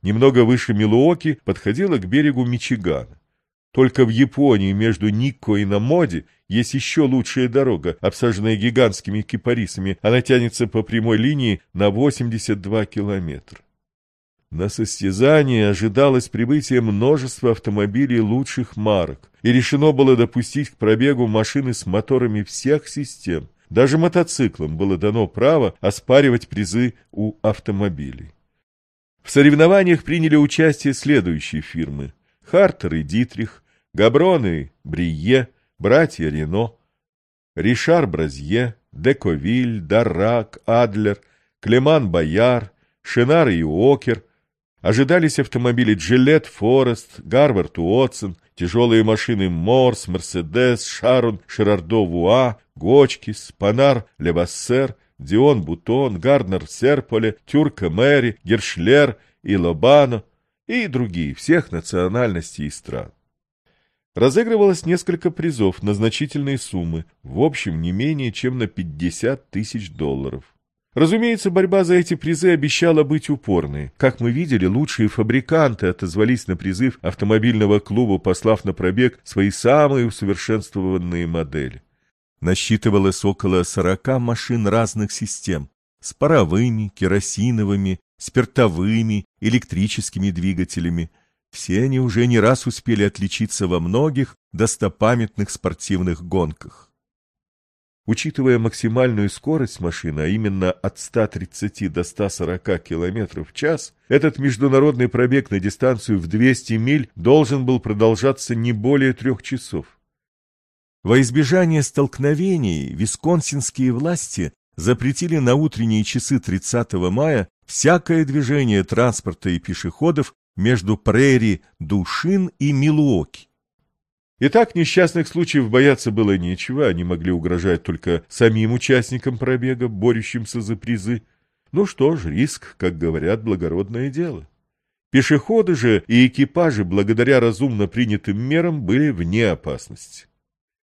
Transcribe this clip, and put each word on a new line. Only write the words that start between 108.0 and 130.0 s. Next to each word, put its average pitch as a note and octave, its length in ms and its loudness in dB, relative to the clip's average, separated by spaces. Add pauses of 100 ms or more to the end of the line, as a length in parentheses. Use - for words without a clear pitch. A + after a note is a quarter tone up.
не A#2 180 -2
более C3 400 0
трех B2 300 -4
часов. - 560 -10 (1080)
Во A#2 160 4
избежание D3+ 640 2
столкновений C#3 1120 -2
висконсинские C3 1000 -2
власти B2+ 640 -6 (220)
запретили B2+ 600 -2
на B2+ 180 2
утренние A#2 480 0
часы B2 380 -4
тридцатого F#2+ 720 -4
мая B2+ 380 -2 (180)
всякое D#3+ 580 0
движение C3 600 0
транспорта G2 640 -2
и F2 80 -2
пешеходов C#3 760 -4 (220)
между G2+ 400 0
прерий A2+ 640 2 (180)
Душин D#3 800 -2
и C#3+ 140 0
Милуоки. C#3+ 760 0 (920)
Итак, A3 360 2
несчастных E3+ 500 2
случаев D3+ 420 0
бояться B2+ 440 4
было G2+ 260 2
нечего, F#2+ 480 -2
они F2 160 -2
могли F2 300 -2
угрожать E2+ 500 0
только E2+ 460 -4
самим A2 440 2
участникам B2 640 0
пробега, B2+ 520 -2
борющимся A2+ 720 -2